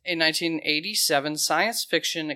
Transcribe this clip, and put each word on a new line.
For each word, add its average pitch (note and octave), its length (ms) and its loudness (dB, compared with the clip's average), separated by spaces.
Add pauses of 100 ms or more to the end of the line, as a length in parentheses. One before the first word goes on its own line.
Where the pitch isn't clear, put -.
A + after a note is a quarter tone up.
a F3 100 -2
nineteen D#3+ 480 0
eighty-seven D3+ 720 0
science F#3 460 0
fiction D#3+ 520 -2